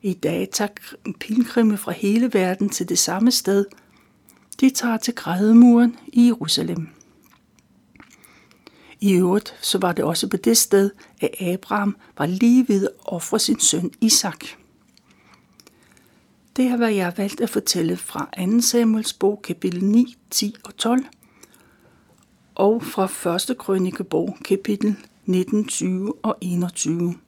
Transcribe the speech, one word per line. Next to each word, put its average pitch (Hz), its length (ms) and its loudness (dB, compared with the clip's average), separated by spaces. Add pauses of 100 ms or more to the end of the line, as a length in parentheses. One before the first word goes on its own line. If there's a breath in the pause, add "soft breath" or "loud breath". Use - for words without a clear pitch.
I 196 100 -2
dag 175 400 -4
tager 208 180 -4 (500)
pilgrimme 220 560 0
fra - 160 -8
hele 220 420 0
verden 190 340 0
til 180 200 -6
det 175 100 -2
samme 208 320 2
sted. 202 360 0 (920 soft breath)
De 262 100 4
tager 240 260 -2
til 240 180 -6
grædemuren 233 840 6 (100)
i 240 200 4
Jerusalem. 165 640 -2 (2250 soft breath)
I 202 80 4
øvrigt, 185 480 2
så - 180 -2
var 185 140 0
det 151 120 -2
også 165 240 -2
på 196 80 -4
det 226 200 2
sted, 196 340 2 (300 soft breath)
at - 100 -2 (100)
Abraham 196 560 -4 (220 soft breath)
var 147 80 -2
lige 240 420 4
ved 196 160 2
at - 100 -6 (100)
ofre 185 340 -6
sin - 220 0
søn 180 300 0 (100)
Isak. - 440 0 (2000 soft breath)
Det 254 80 2
er, 247 120 0
hvad 233 160 2
jeg 196 120 0
har 175 120 -4
valgt 202 240 -4
at 226 100 -2
fortælle 180 460 -2
fra - 360 -10
anden 202 300 0
Samuels 220 500 0
bog, 202 300 -2
kapitel 180 420 -4
ni, 233 320 2 (140)
ti - 340 -4
og - 120 -20
tolv, 247 280 0 (1500 soft breath)
og 214 280 2
fra 196 240 -4
første 185 480 -4
Krønikebog, 185 920 -4
kapitel 196 520 -2 (300)
nitten, 185 380 0
tyve 185 580 -4
og 214 180 -2
enogtyve. 175 760 -4 (140)